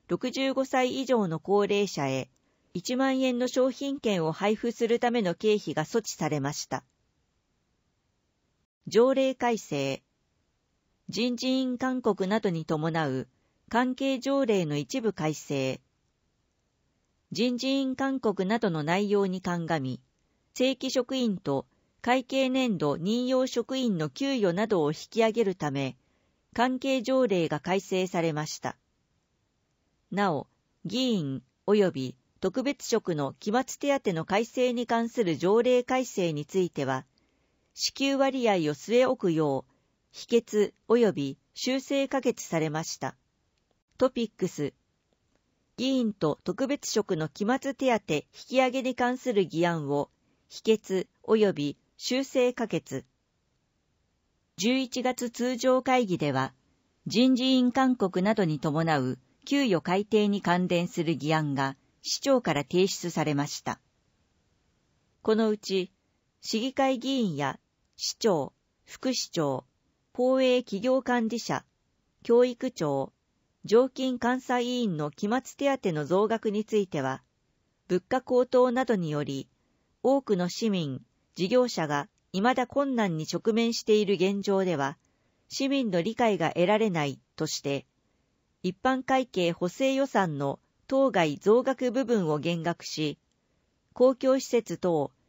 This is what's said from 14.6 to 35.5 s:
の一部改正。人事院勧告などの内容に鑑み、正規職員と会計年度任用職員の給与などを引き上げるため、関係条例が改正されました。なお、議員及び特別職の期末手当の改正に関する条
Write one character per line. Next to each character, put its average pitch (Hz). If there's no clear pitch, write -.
の 147
一 147
部 220
改 156
正。 131
人 240
事 262
院 269
勧 269
告 202
な 226
ど 208
の 156
内 190
容 196
に 185
鑑 170
み、 131
正 254
規 262
職 262
員 233
と 139
会 247
計 262
年 254
度 147
任 226
用 262
職 240
員 233
の 151
給 269
与 202
な 214
ど 180
を 147
引 156
き 226
上 220
げ 226
る 190
た 147
め、 135
関 254
係 269
条 262
例 180
が 151
改 190
正 185
さ 180
れ 165
ま 151
し -
た。 -
な 190
お、 135
議 185
員 175
及 202
び 131
特 190
別 -
職 190
の 143
期 214
末 254
手 277
当 214
の 160
改 208
正 247
に 240
関 233
す 226
る 165
条 202